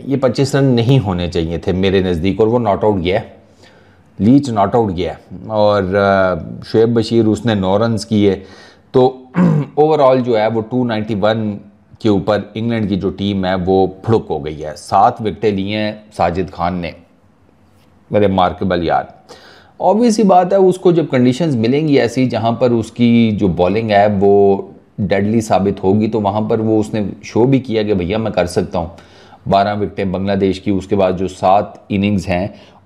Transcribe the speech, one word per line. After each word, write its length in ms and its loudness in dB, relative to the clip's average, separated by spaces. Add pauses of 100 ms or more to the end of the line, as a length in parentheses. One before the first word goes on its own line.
ये 100 -2
पच्चीस 380 0
रन 100 2
नहीं 340 2
होने 300 -2
चाहिए 300 -4
थे 140 -2
मेरे 300 0
नज़दीक, 380 -2
और 80 2
वो 100 0
नॉट 260 0
आउट 120 2
गया, 260 -2 (960)
लीच 300 4
नॉट 240 0
आउट 160 2
गया। 280 -6 (320)
और, 440 2
अ, 720 0
शोएब 300 2
बशीर 320 2
उसने 280 0
नौ 220 0
रन्स 280 -2
किए। 300 2 (600)
तो 420 2
<clears throat> 40 2 (400)
overall 360 4
जो 200 0
है 120 0
वो 120 -2
टू 240 -4
नाइंटी 300 -4
वन 460 -2 (420)
के 60 0
ऊपर 480 0
इंग्लैंड 320 -4
की 80 -2
जो 140 -4
टीम 340 -4
है 120 0
वो 480 0
फुड़क 260 0
हो 80 -6
गई 180 -10
है। 200 -12
सात 460 0
विकेटें 300 -2
ली 180 -4
हैं 420 -4
साजिद 380 -2
खान 240 -4
ने, 200 -8 (1160)
रिमार्केबल 680 0
यार। 320 -2 (680)
ऑब्वियस 360 2
सी 60 2
बात 300 4
है, 60 2
उसको 340 2
जब 180 0
कंडीशंस 440 2
मिलेंगी 440 0
ऐसी 280 0
जहाँ 340 -2
पर 120 2
उसकी 600 2
जो 160 0
बॉलिंग 420 0
है 180 4
वो 600 2 (300)
डेडली 400 0
साबित 420 0
होगी, 260 2
तो 120 -2
वहाँ 280 -2
पर 120 -2
वो 200 0
उसने 320 -4 (120)
शो 200 0
भी 160 2
किया 220 -4
कि 120 -2
भैया 240 -2
मैं 140 -4
कर 140 0
सकता 320 -4
हूँ। 140 -6 (560)
बारह 240 2
विकेटें 400 -4
बांग्लादेश 460 -2
की, 120 -4
उसके 260 -2
बाद 200 2
जो 120 -4
सात 640 0
इनिंग्स 380 -2
हैं 260 -4 (320)